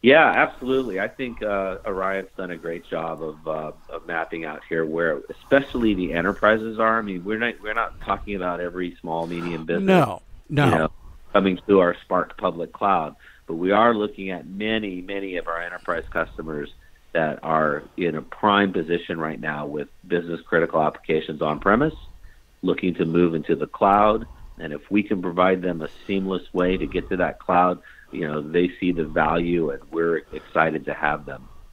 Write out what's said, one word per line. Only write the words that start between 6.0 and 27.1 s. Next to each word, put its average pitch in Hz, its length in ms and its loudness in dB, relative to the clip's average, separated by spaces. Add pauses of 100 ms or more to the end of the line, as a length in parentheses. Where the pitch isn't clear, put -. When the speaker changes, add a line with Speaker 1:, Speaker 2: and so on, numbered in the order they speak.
Speaker 1:
enterprises 107 640 2
are. 113 200 2
I 113 40 -2
mean, 95 200 -6
we're 107 160 -4
not, 117 240 -2
we're 107 120 -6
not 113 260 -4
talking 98 340 -4
about 90 260 -4
every 87 400 -6
small, 82 260 -4
medium 85 400 -6
business, 190 200 0
Speaker 2:
No, 151 360 4 (260)
no. 147 160 2
Speaker 1:
you 127 60 6
know, 80 200 2 (440)
coming 95 320 4
through 98 140 8
our 87 220 4
Spark - 360 -2
public 85 340 -4
cloud, 87 420 0 (320)
but 82 80 -6
we 92 180 2
are 113 200 6
looking 104 380 -2
at 85 160 -8
many, 101 560 -4
many 98 340 -6
of 82 120 -6
our 85 120 -4
enterprise 87 500 -6
customers 78 600 -6 (420)
that 78 300 0
are 78 400 0 (160)
in 85 160 0
a 78 80 -6
prime 101 500 2
position 85 460 -2
right 78 220 -6
now 73 260 -6
with 73 220 -8 (180)
business 85 340 -2
critical 82 420 2
applications 78 600 -2
on 76 180 -2
premise, 127 340 4 (680)
looking 90 320 0
to 90 100 0
move 85 300 4
into 80 200 0
the - 120 -2
cloud. 104 600 4 (320)
And 76 140 -8
if 73 180 -12
we 101 120 4
can 95 180 -2
provide 90 400 2
them 87 220 -4
a 76 60 -6 (180)
seamless 95 480 -4
way 90 240 2
to 80 80 -4
get - 240 -4